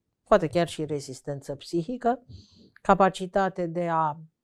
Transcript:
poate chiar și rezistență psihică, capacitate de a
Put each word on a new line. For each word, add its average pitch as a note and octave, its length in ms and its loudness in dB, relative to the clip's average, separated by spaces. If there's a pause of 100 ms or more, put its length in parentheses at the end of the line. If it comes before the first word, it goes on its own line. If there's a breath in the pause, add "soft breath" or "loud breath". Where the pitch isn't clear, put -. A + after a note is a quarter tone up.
(240)
poate F#3 240 4
chiar E3+ 200 0
și D#3 180 -6
rezistență C#3+ 680 -8
psihică, A#3+ 680 -4 (580 soft breath)
capacitate F#3+ 840 2
de E3+ 240 -4
a D#3+ 280 0 (260)